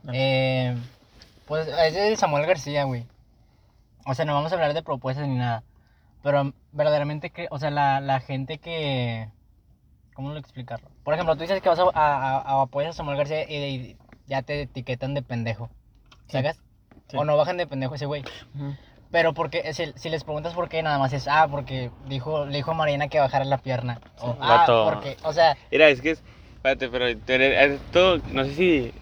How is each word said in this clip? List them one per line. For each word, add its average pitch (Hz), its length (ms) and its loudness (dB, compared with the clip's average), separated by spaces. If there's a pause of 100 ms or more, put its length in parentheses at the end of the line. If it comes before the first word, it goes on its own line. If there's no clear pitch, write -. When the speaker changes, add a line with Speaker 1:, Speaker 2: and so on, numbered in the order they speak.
Speaker 1:
Dale. 127 180 -6
Speaker 2:
Eh, 131 560 2 (680)
pues, 156 220 -4
es 160 260 2
de 208 220 2
Samuel 156 300 2
García, 147 380 0
güey. 120 220 -4 (1000)
O 131 80 -2
sea, 156 100 -2
no 151 100 -2
vamos 151 160 0
a 185 60 -2
hablar 151 180 2
de 160 80 -4
propuestas 139 460 -4
ni 131 80 -2
nada, 120 260 -2 (600)
pero 143 300 2 (200)
verdaderamente 151 580 0
cre-, 175 200 -10
o 147 80 -8
sea, 147 120 -2
la, 139 300 2
la 139 200 0
gente 135 380 -8
que... 127 680 -4 (880)
¿cómo 135 180 -10
lo 151 60 -10
explicarlo? 123 500 -14 (160)
Por 147 80 0
ejemplo, 160 240 2
tú 151 60 -6
dices 185 180 0
que 190 80 2
vas 170 100 4
a, 180 40 4
a, 143 560 2
a, - 20 -
a 135 220 0
apoyar 143 280 -2
a - 40 -12
Samuel 147 240 -6
García 151 300 -2
y, 156 80 -8
y 135 400 -6 (300)
ya 135 140 -2
te 147 220 -4
etiquetan 131 500 -6
de 143 100 -2
pendejo, 117 460 -6 (600)
Speaker 1:
Sí. - 40 -16
Speaker 2:
¿sacas? 139 300 -2 (460)
Speaker 1:
Sí. - 100 -8
Speaker 2:
O 147 60 0
no 151 120 2
bajan 180 220 2
de 170 80 -2
pendejo 131 280 -6
ese 139 120 -8
güey. 143 160 -6 (320)
Speaker 1:
Ujú. 139 200 -8 (360)
Speaker 2:
Pero 165 240 2
porque, 160 400 -4
si, 160 220 -6
si - 120 -10
les 160 160 -6
preguntas 156 300 -6
por 175 160 -4
qué, 160 120 -2
nada 147 160 0
más 135 140 0
es, 135 160 -4
ah, 156 220 6
porque 131 400 -6 (180)
dijo, 143 380 -4
le 143 100 -6
dijo 143 140 -4
a 160 40 -2
Marina 147 340 0
que 151 120 2
bajara 135 240 2
la 135 140 0
pierna. 123 420 -4 (180)
O, 120 140 -4
Speaker 3:
Sí. 120 80 -6
Speaker 2:
ah, 139 80 0 (120)
Speaker 3:
Vato. 117 300 6
Speaker 2:
porque, 104 340 -6
o 156 100 -2
sea 160 240 4 (120)
Speaker 3:
Mira, 151 200 8
es 127 100 0
que 151 120 0
es, 156 100 -6 (340)
espérate, 131 320 -2
pero 123 300 0
tú 131 160 -4
eres, 131 380 6
esto, 175 460 2 (140)
no 131 120 0
sé 139 100 -4
si 147 480 2